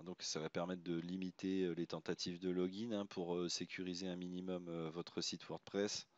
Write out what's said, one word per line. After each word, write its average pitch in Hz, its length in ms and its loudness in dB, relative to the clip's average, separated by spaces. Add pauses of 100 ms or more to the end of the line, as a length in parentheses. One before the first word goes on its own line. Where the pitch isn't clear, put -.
Donc 90 180 -8
ça - 160 0
va 78 120 0
permettre 87 320 0
de 85 180 2
limiter, 92 640 2
euh, 87 80 4
les 85 160 0
tentatives 87 500 -2
de 92 120 2
login, 92 420 2
hein, 101 140 0
pour, 87 280 0
euh, 87 140 2
sécuriser 92 580 -2
un 90 100 0
minimum, 90 520 -2
euh, 82 220 -2
votre 85 320 -4
site - 220 -2
WordPress. - 600 0 (120)